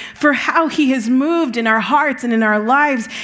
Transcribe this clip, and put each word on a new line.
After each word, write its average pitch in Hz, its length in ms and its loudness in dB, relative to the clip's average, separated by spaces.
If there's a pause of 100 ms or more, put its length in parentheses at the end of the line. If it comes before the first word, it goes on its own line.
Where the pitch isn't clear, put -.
(140)
for 294 180 2
how 302 360 0
he 277 220 0
has 233 180 -2
moved 277 480 0
in 226 100 -2
our 220 140 2
hearts 269 440 -2
and 240 80 0
in 226 100 2
our 214 160 2
lives 262 500 0 (160)